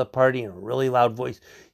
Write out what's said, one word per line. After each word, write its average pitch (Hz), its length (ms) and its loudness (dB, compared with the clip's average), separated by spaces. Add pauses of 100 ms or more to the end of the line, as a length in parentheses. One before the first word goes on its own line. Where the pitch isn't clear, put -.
the - 40 -10
party 131 320 2
in 110 80 -8
a 90 80 -16
really 123 300 -2
loud 123 280 4
voice, 123 240 -6 (340)